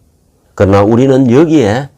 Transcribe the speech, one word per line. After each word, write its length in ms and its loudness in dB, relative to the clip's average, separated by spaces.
그러나 280 0
우리는 480 0
여기에 680 0